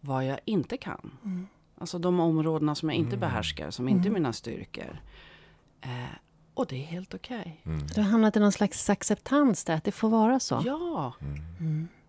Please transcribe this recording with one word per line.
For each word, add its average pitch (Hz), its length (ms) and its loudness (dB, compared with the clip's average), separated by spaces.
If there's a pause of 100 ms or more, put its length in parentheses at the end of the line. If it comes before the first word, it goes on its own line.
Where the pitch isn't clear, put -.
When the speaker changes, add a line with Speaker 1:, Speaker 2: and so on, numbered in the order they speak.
Speaker 1:
vad 131 260 -2
jag 135 180 -4
inte 208 320 0
kan. - 480 -12
Speaker 2:
Mm. 185 220 -6 (320)
Speaker 1:
Alltså 175 200 -8
de 180 220 4
områdena 156 540 2
som 160 140 -2
jag 123 100 0
inte 160 180 2
Speaker 3:
Mm. 120 40 -2
Speaker 1:
behärskar, 95 500 -2
som 123 180 -4
inte 185 200 6
är - 20 2
Speaker 2:
Mm. 196 120 2
Speaker 1:
mina 123 100 0
styrkor. - 680 -10 (800)
Eh, 123 240 -10 (500)
och 262 120 -2
det 135 100 -8
är 135 100 -6
helt 175 280 -10
okej. 196 500 -12
Speaker 3:
Mm. - 300 -6
Speaker 2:
Du 214 60 2
har 202 100 4
hamnat 220 260 6
i 214 40 4
någon 208 120 6
slags - 380 0
acceptans 247 760 2
där, 165 100 0
att 160 100 -2
det 208 80 0
får - 160 0
vara 226 320 4
så. 131 260 0
Speaker 1:
Ja. 285 540 -4
Speaker 3:
Mm. 76 220 -8 (180)
Speaker 2:
Mm. 160 280 -2 (200)